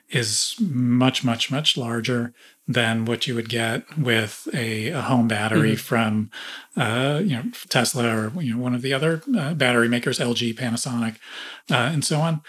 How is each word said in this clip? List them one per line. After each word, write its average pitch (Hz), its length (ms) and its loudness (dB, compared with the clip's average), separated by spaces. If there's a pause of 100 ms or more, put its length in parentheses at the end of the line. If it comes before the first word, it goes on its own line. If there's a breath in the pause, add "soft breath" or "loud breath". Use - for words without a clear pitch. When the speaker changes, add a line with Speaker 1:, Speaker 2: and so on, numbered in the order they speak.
(100)
Speaker 1:
is 110 480 -2
much, 127 640 2
much, 117 280 0
much 143 260 0
larger 117 560 -2 (340 soft breath)
than 113 380 2
what 113 220 -2
you 127 80 -2
would 113 160 -4
get 113 340 -2 (140)
with 117 560 0
a, 113 340 -2
a 147 140 -2
home 120 260 4
battery 110 440 2
Speaker 2:
Mm-hmm. 107 40 0
Speaker 1:
from, 110 540 0 (480 loud breath)
uh, 131 440 0
you 170 140 0
know, 117 60 -6 (260)
Tesla 120 400 2 (260)
or, 180 80 -6
you 120 120 -2
know, 117 80 -2
one 123 120 0
of 123 60 -2
the 131 140 -2
other, 160 280 0 (160)
uh, 151 140 -2
battery 123 340 4
makers, 120 320 0
L 120 140 0
G, 117 220 -2
Panasonic, 117 640 -2 (540 loud breath)
uh, 123 220 4
and 147 100 0
so 151 180 0
on. 160 280 0